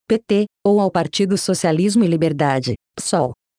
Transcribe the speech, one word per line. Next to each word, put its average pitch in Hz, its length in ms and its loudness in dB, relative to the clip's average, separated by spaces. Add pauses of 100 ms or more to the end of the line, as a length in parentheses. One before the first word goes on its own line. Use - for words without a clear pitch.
P 226 100 0
T, 208 280 -2 (200)
ou 202 140 4
ao 196 100 0
Partido 185 480 -2
Socialismo 185 640 0
e 180 60 2
Liberdade, 147 640 0 (240)
sol. 139 340 -2 (260)